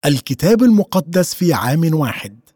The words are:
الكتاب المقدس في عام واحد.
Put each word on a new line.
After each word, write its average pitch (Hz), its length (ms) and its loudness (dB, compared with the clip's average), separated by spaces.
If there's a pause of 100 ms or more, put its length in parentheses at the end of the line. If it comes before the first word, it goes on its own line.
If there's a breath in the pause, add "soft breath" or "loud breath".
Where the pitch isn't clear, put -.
الكتاب 147 580 0
المقدس 185 680 0
في 175 200 0
عام 156 420 0
واحد. 113 440 -6 (160)